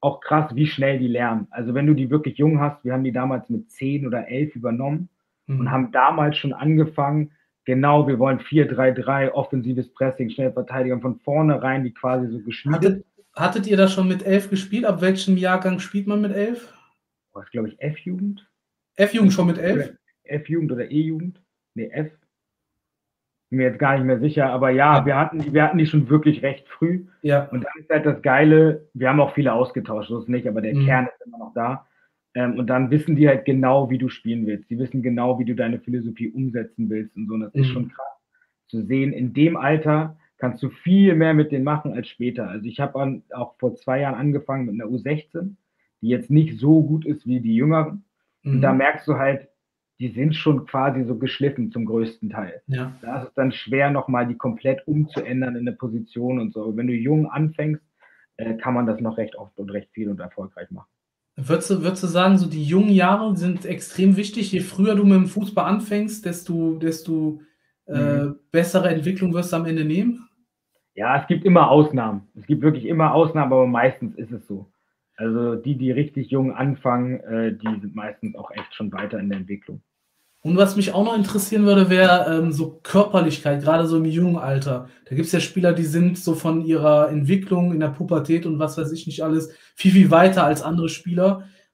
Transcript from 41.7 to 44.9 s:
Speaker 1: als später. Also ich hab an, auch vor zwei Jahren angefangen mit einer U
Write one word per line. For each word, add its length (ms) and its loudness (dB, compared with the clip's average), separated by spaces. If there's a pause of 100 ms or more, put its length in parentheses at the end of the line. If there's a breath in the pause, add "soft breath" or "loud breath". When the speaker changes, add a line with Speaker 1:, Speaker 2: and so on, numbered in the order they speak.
Speaker 1:
als 160 -8
später. 400 -6
Also 180 -10
ich 120 -12
hab 160 -4
an, 280 -4 (100)
auch 260 -10
vor 160 -2
zwei 260 -4
Jahren 140 -2
angefangen 520 -2
mit 80 -6
einer 140 -8
U 80 -4